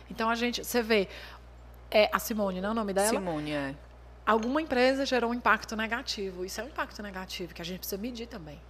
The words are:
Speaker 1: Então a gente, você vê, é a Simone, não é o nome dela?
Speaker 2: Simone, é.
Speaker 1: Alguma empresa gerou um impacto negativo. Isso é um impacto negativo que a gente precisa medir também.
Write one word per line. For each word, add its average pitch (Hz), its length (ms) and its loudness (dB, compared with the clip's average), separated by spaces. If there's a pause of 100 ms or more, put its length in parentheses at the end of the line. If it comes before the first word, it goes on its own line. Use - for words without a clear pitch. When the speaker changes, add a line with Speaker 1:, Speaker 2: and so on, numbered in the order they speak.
(100)
Speaker 1:
Então 226 200 0
a 233 40 4
gente, 233 300 0
você 247 160 2
vê, 214 260 4 (840)
é 214 200 8
a - 80 8
Simone, 196 440 -2
não 202 80 -2
é - 20 0
o - 20 -2
nome 208 200 -2
dela? 202 160 4
Speaker 2:
Simone, 156 420 0
é. 139 220 -2 (500)
Speaker 1:
Alguma 233 380 2
empresa 269 420 2
gerou 240 280 0
um - 20 -2
impacto 220 420 2
negativo. 208 720 -4
Isso 190 160 -8
é - 20 -10
um 262 40 -10
impacto 294 340 -8
negativo 185 500 -10
que - 80 -12
a 170 40 -8
gente 175 160 -8
precisa 233 200 -8
medir 233 260 -8
também. 151 320 -14 (120)